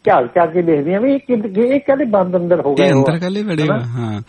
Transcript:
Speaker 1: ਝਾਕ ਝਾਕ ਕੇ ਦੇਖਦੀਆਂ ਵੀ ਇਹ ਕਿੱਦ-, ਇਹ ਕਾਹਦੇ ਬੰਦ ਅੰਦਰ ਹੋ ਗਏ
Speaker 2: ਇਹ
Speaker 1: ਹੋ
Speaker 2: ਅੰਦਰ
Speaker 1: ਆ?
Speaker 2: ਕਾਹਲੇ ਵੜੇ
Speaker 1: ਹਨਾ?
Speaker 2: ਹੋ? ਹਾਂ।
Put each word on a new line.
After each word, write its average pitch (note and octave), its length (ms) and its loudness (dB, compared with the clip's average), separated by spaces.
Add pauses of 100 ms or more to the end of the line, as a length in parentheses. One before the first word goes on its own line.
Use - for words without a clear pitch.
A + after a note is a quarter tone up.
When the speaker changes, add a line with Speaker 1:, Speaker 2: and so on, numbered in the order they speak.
Speaker 1:
ਝਾਕ E3 200 4 (100)
ਝਾਕ E3+ 180 2
ਕੇ F3+ 80 0
ਦੇਖਦੀਆਂ E3 400 0
ਵੀ C4+ 120 2
ਇਹ C#4 60 0
ਕਿੱਦ-, A3 420 -2
ਇਹ C4 180 2
ਕਾਹਦੇ C4+ 260 0
ਬੰਦ F#3+ 320 0
ਅੰਦਰ F3 240 0
ਹੋ C#3 140 0
ਗਏ C#3 120 4
Speaker 2:
ਇਹ C#3 60 4
Speaker 1:
ਹੋ C3+ 60 4
Speaker 2:
ਅੰਦਰ C3+ 140 2
Speaker 1:
ਆ? E3+ 60 -4
Speaker 2:
ਕਾਹਲੇ F#3+ 240 -4
ਵੜੇ E3 200 -2
Speaker 1:
ਹਨਾ? F#3 140 0
Speaker 2:
ਹੋ? A#3 40 -6
ਹਾਂ। A#2 480 -6